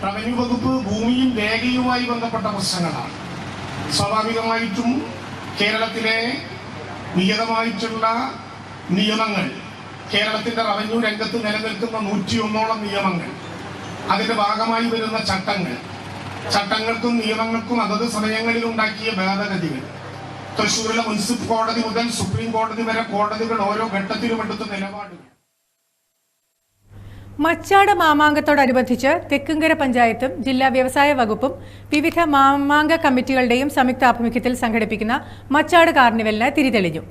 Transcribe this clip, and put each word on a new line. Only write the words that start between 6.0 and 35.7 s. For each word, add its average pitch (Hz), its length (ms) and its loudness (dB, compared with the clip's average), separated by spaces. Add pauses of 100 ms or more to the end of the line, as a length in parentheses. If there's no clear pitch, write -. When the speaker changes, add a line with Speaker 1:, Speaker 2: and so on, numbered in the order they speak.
Speaker 1:
നിയതമായിട്ടുള്ള 226 880 0 (920)
നിയമങ്ങൾ, 214 480 0 (680)
കേരളത്തിന്റെ 214 560 0
റവന്യൂ 214 360 0
രംഗത്ത് 208 400 -2
നിലനിൽക്കുന്ന 220 600 -4
നൂറ്റിയൊന്നോളം 214 800 -2
നിയമങ്ങൾ, 190 440 -2 (840)
അതിന്റെ 214 300 0
ഭാഗമായി 226 500 0
വരുന്ന 220 260 -2 (100)
ചട്ടങ്ങൾ, 190 440 -2 (840)
ചട്ടങ്ങൾക്കും 226 680 0
നിയമങ്ങൾക്കും 226 640 0
അതത് 214 200 0 (120)
സമയങ്ങളിൽ 226 540 0
ഉണ്ടാക്കിയ 220 400 -2 (100)
ഭേദഗതികൾ, 190 600 -2 (760)
തൃശ്ശൂരിലെ 220 480 0
മുനിസിപ്പൽ 214 460 -2
കോടതി 226 340 0
മുതൽ 226 180 0 (140)
സുപ്രീം 226 380 -4
കോടതി 220 320 -2
വരെ 226 240 -2
കോടതികൾ 214 460 0 (100)
ഓരോ 214 260 -2
ഘട്ടത്തിലും 220 500 -2
എടുത്ത 202 200 -6 (100)
നിലപാടുകൾ. 196 500 -10 (2250)
Speaker 2:
മച്ചാട് 392 540 6
മാമാങ്കത്തോടനുബന്ധിച്ച് 294 1080 4 (220)
തെക്കുംകര 311 500 2
പഞ്ചായത്തും 240 500 2 (140)
ജില്ലാ 269 300 4
വ്യവസായ 269 420 4
വകുപ്പും 233 340 0 (400)
വിവിധ 302 280 2 (140)
മാമാങ്ക 285 600 6 (100)
കമ്മിറ്റികളുടെയും 254 720 2
സംയുക്ത 254 360 2
ആഭിമുഖ്യത്തിൽ 240 500 0
സംഘടിപ്പിക്കുന്ന 220 540 0 (400)
മച്ചാട് 330 420 6